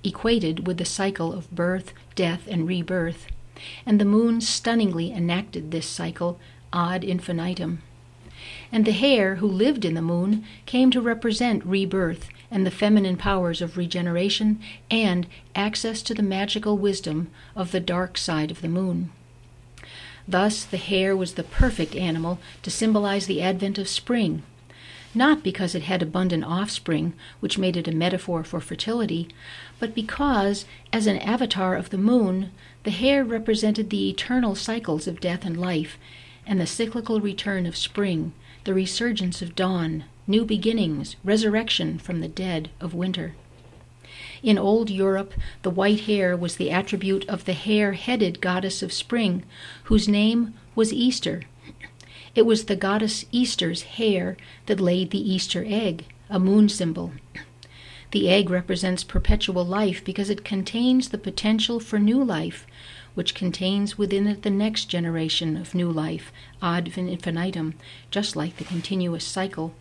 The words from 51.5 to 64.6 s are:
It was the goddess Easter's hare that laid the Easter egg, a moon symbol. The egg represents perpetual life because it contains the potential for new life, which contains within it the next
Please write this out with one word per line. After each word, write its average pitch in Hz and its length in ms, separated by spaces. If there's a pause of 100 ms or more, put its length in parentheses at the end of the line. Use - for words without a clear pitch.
It 233 100
was 220 200
the 208 100
goddess 214 560
Easter's 190 520
hare 190 540 (280)
that 202 140
laid 180 320
the 202 220
Easter 185 340
egg, 202 380 (240)
a 202 100
moon 202 300
symbol. 170 420 (1000)
The 202 180
egg 190 200
represents 180 540
perpetual 190 600
life 190 400
because 196 240
it 202 160
contains 240 640
the 214 80
potential 220 600
for 220 200
new 226 240
life, 170 420 (480)
which - 220
contains 190 640
within 202 300
it 202 160
the 208 60
next 208 360